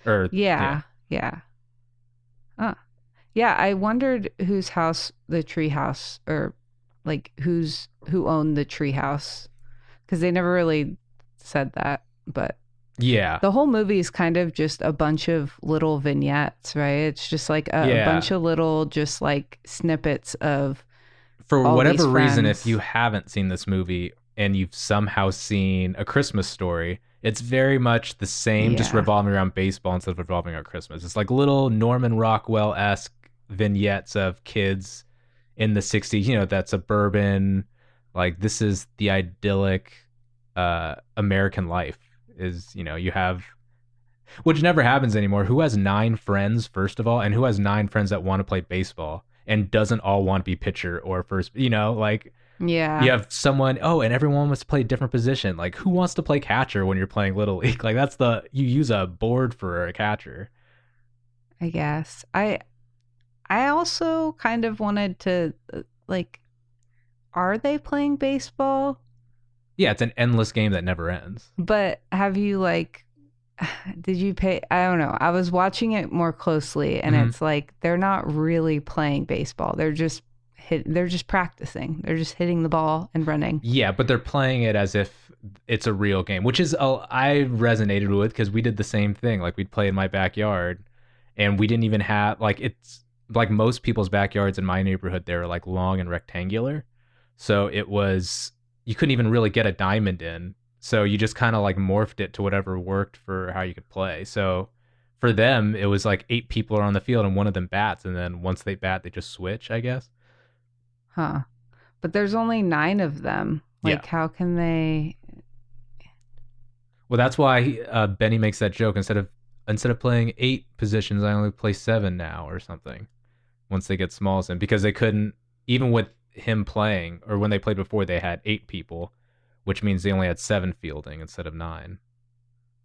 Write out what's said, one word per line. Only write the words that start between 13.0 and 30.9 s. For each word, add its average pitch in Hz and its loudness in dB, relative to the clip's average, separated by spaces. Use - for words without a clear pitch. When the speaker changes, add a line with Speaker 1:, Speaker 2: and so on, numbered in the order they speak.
Speaker 2:
the 196 4
whole 269 4
movie 214 2
is 170 0
kind 165 2
of 175 0
just 156 -2
a 156 0
bunch 151 0
of 156 -2
little 156 0
vignettes, 143 -2
right? 143 0
It's 147 -2
just, - -4
like, 156 0
a, 160 0
a 131 4
Speaker 1:
Yeah. 113 4
Speaker 2:
bunch - 0
of 185 0
little, 160 2
just, 151 -4
like, 143 -2
snippets - -2
of 139 -2
Speaker 1:
For 135 4
Speaker 2:
all 151 8
Speaker 1:
whatever 131 6
Speaker 2:
these 160 6
Speaker 1:
reason, 127 6
Speaker 2:
friends. 104 2
Speaker 1:
if - -6
you 113 2
haven't 110 0
seen 95 0
this 92 -4
movie 90 -2
and 101 0
you've 95 -2
somehow 101 0
seen 95 -2
A 101 -6
Christmas 107 0
Story, 87 -6
it's 113 -2
very 131 2
much 117 0
the 98 -6
same, 110 2
just 113 0
Speaker 2:
Yeah. 113 4
Speaker 1:
revolving 104 4
around 95 2
baseball 95 -2
instead 90 -4
of 85 -6
revolving 87 -4
around 76 -10
Christmas. 80 -14